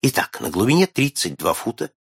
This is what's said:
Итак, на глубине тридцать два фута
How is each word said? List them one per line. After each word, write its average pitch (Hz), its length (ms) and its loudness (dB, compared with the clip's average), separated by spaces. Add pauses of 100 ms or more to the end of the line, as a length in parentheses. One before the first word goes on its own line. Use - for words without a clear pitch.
Итак, - 380 -2
на - 100 -4
глубине 135 360 4
тридцать 131 500 -2
два 82 180 0
фута - 360 -6 (260)